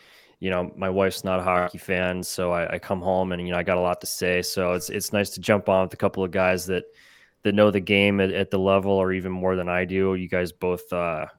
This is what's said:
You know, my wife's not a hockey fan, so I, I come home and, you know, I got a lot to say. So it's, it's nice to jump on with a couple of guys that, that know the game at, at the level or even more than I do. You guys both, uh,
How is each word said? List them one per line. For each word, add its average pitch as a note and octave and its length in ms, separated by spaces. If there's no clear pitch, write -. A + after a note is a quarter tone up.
You F#2 100
know, F2+ 260
my F#2+ 140
wife's F#2+ 340
not F#2 160
a - 20
hockey F2+ 360
fan, F2+ 440
so F2 300
I, E2+ 220
I F2+ 40
come F#2 220
home F#2 320
and, F2 80
you F2+ 120
know, F2 60
I F2 40
got F2+ 160
a - 20
lot F2+ 220
to - 40
say. F2+ 360
So F2+ 320
it's, F2+ 160
it's G2+ 220
nice G2+ 180
to - 100
jump G2+ 280
on F#2+ 160
with F2+ 100
a - 20
couple G2 260
of F#2 100
guys F#2 340
that, F#2 180
that G#2 100
know G#2 160
the G2+ 100
game G2+ 400
at, F#2+ 100
at F#2+ 200
the G2 80
level G2 340
or F#2 200
even F#2 200
more F#2 240
than F2+ 140
I F2+ 160
do. F#2+ 300
You F#2 120
guys F2+ 240
both, F2+ 400
uh, E2 340